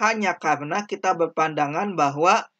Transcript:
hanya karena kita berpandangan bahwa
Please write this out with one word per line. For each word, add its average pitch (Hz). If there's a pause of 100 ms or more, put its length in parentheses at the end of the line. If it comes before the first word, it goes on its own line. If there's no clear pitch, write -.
hanya 214
karena 156
kita 185
berpandangan 160
bahwa 160 (100)